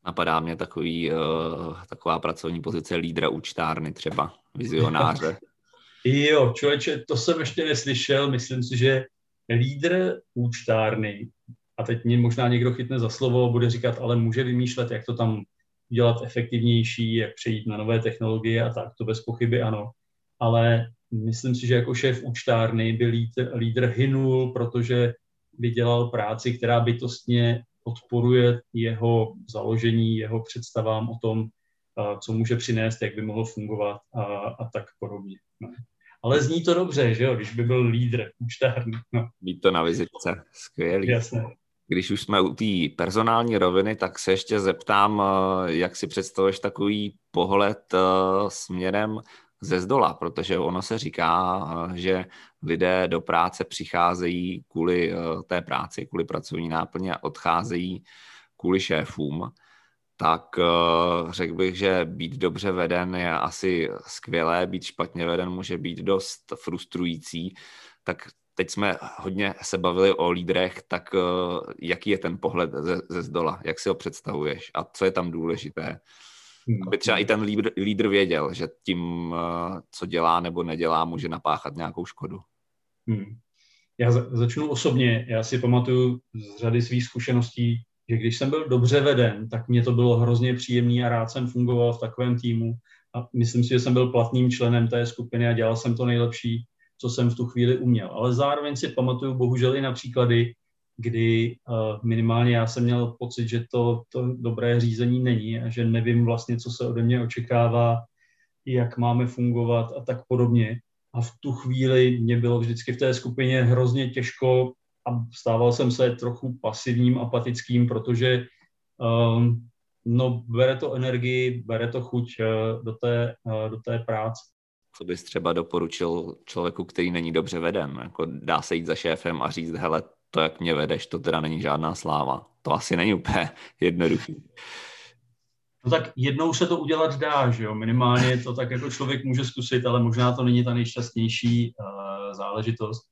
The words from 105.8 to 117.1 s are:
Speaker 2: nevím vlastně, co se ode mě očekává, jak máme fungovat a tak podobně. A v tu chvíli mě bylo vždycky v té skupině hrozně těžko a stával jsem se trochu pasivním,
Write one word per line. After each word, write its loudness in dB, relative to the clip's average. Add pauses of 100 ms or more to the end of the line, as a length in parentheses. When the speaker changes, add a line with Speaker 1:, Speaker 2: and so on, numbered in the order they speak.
Speaker 2:
nevím 4
vlastně, 0
co -8
se -4
ode -2
mě 4
očekává, 2 (720)
jak 0
máme 2
fungovat 0
a -10
tak -6
podobně. 4 (320)
A -4
v -4 (100)
tu -6
chvíli 4
mě 2
bylo 2
vždycky -4
v -4
té 2
skupině 0
hrozně 4
těžko 2 (360)
a -2 (100)
stával 2
jsem 2
se 2
trochu -6
pasivním, 2